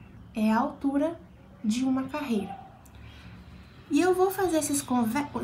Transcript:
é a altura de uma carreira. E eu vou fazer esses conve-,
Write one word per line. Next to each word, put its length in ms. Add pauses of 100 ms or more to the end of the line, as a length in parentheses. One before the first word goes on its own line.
(340)
é 160
a 80
altura 640 (420)
de 220
uma 200
carreira. 520 (1300)
E 120
eu 140
vou 160
fazer 280
esses 240
conve-, 440 (180)